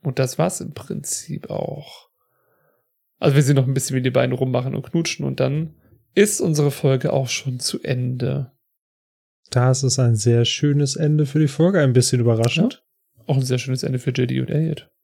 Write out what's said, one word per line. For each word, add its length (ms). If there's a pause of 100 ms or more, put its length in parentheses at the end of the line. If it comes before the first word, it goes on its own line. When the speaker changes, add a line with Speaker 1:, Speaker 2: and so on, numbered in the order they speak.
Speaker 1:
Und 160
das 200
war's 220
im 140
Prinzip 760
auch. 600 (1080)
Also 180
wir 60
sehen 140
noch 100
ein 80
bisschen, 220
wie 60
die 80
beiden 240
rummachen 400
und 160
knutschen 360
und 140
dann 340 (400)
ist 260
unsere 300
Folge 420
auch 160
schon 320
zu 220
Ende. 720 (1000)
Speaker 2:
Das 320
ist 160
ein 180
sehr 280
schönes 520
Ende 300
für 120
die 100
Folge, 320
ein 120
bisschen 280
überraschend. 640 (320)
Speaker 1:
Ja, 100
auch 100
ein 80
sehr 140
schönes 240
Ende 160
für 120
J 180
D 120
und 100
Elliot. 400 (140)